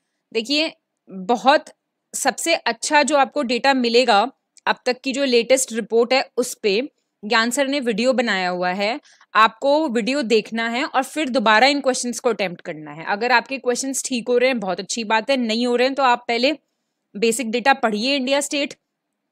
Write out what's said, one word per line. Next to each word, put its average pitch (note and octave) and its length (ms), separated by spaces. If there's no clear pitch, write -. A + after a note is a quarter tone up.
देखिए, C#4+ 400
बहुत, A#3 540
सबसे - 400
अच्छा D4 480
जो D4 140
आपको C4+ 260
डेटा B3 320
मिलेगा, A#3+ 580
अब G#3+ 100
तक B3 140
की C4+ 120
जो C#4 120
लेटेस्ट B3 480
रिपोर्ट A3+ 400
है C4 240
उस A#3+ 180
पे A3 340
ज्ञान A3+ 260
सर C4+ 180
ने C#4+ 120
वीडियो A#3+ 320
बनाया G#3 360
हुआ F3+ 240
है, G#3 280
आपको C#4 540
वीडियो A#3+ 340
देखना A3+ 460
है B3 160
और C4+ 180
फिर D4+ 260
दोबारा A3+ 380
इन C#4+ 140
क्वेश्चंस B3 400
को A#3+ 100
अटेम्प्ट F#3 300
करना D3+ 320
है। D#3+ 120
अगर A#3 280
आपके B3+ 260
क्वेश्चंस B3+ 460
ठीक A#3+ 240
हो B3 100
रहे B3+ 100
हैं, B3+ 120
बहुत F#3+ 200
अच्छी A3 240
बात A3 260
है, C#4 60
नहीं A#3+ 300
हो A#3+ 100
रहे B3 100
हैं C4+ 80
तो C#4 80
आप A#3+ 260
पहले A#3+ 240
बेसिक A3+ 340
डेटा A#3+ 220
पढ़िए B3 440
इंडिया C#4 240
स्टेट C#4+ 340